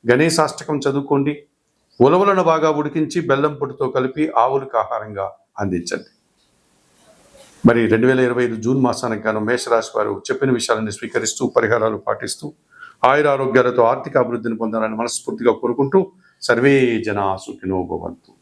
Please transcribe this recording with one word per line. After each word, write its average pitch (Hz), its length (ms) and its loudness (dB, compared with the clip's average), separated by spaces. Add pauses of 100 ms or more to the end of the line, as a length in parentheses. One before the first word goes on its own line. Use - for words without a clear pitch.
(120)
గణేశాష్టకం 156 640 2
చదువుకోండి. 139 640 -2 (580)
ఉలవలను 185 420 6
బాగా 160 260 2
ఉడికించి 151 520 -2
బెల్లం 143 340 0
పొడితో 131 320 -4
కలిపి 131 500 -2
ఆవులకు 131 400 0
ఆహారంగా 107 540 -6 (280)
అందించండి. 90 520 -6 (1500)
మరి 117 220 6
రెండు 113 200 2
వేల 131 120 2
ఇరవై 123 240 2
ఐదు 117 120 -2
జూన్ 123 260 0
మాసానికి 113 420 -2
గాను 110 160 -2
మేషరాశి 117 560 0
వారు 104 360 -4
చెప్పిన 131 200 0
విషయాలను 110 380 -2
స్వీకరిస్తూ, 113 580 -6
పరిహారాలు 110 500 0
పాటిస్తూ, - 560 -8 (520)
ఆయురారోగ్యాలతో 131 800 4
ఆర్థిక 127 340 0
అభివృద్ధిని 117 400 -2
పొందాలని 110 380 -4
మనస్ఫూర్తిగా 113 580 -2
కోరుకుంటూ, 135 580 0 (320)
सर्वे 123 640 4
जना 98 300 -2
सुखिनो 92 480 -6
भवन्तु। 85 580 -10